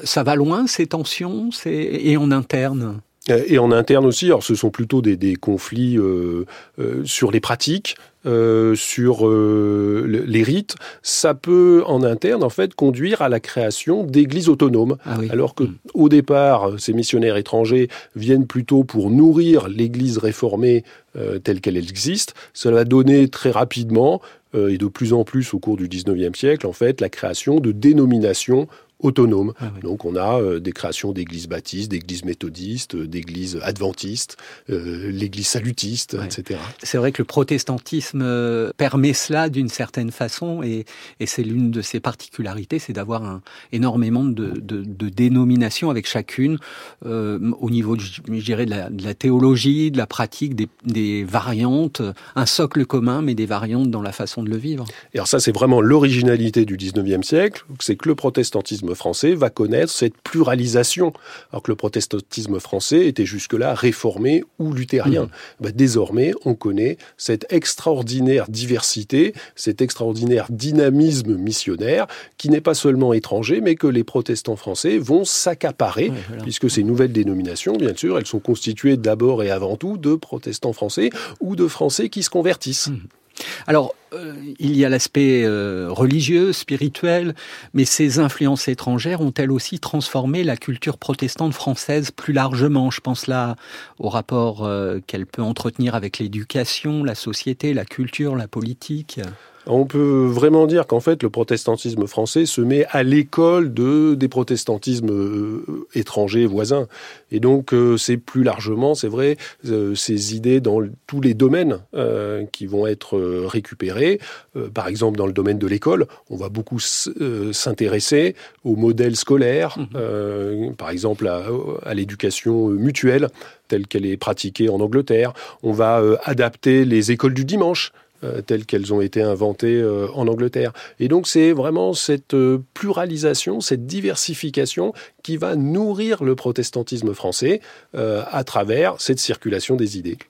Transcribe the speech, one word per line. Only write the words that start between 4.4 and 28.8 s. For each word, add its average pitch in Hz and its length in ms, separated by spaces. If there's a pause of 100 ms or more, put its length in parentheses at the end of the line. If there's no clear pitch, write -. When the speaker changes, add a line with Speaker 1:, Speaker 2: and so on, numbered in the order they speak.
Speaker 2:
ce 113 120
sont 107 160
plutôt 123 300
des, 104 160
des 95 180
conflits, 117 640
euh, 90 480 (340)
euh, 60 260
sur 127 260
les 113 80
pratiques, - 560 (300)
euh, 113 500
sur, 113 520
euh, 104 800
le, 113 180
les 113 160
rites. 151 340 (280)
Ça - 320
peut, 175 500
en 143 180
interne, 165 400
en 127 60
fait, 190 240
conduire 143 480
à 139 80
la 117 100
création 127 640
d'églises 147 460
autonomes. 131 560
Speaker 1:
Ah 117 140
oui. 110 100
Speaker 2:
Alors 127 240
que, - 120
Speaker 1:
Hmm. 95 100 (180)
Speaker 2:
au 151 160
départ, 139 680
ces 110 140
missionnaires 113 440
étrangers 113 500 (280)
viennent 127 320
plutôt 127 360
pour 107 280
nourrir 156 560
l'église 117 500
réformée, 110 680 (340)
euh, 101 220
telle 95 220
qu'elle 92 160
existe. 98 560 (200)
Cela 117 240
va 117 60
donner 131 440
très 135 240
rapidement, 120 680 (340)
euh, 101 140
et 98 100
de 104 80
plus 113 260
en 120 100
plus 127 300
au 98 60
cours 107 180
du 92 100
dix-neuvième 90 480
siècle, 143 300
en 92 80
fait, 127 260
la 95 100
création 120 500
de 123 120
dénominations 127 960 (340)